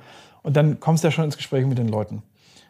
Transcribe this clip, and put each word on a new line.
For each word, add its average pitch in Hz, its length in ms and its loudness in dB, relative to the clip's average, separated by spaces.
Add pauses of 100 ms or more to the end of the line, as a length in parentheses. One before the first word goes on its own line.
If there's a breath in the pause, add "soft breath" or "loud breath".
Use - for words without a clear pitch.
(440 loud breath)
Und 147 120 -2
dann 151 240 2
kommst 160 240 0
du 165 60 2
ja - 20 2
schon 160 140 -2
ins 147 100 -6
Gespräch 135 300 -2
mit 131 120 0
den 120 120 -2
Leuten. 107 340 -6 (460 soft breath)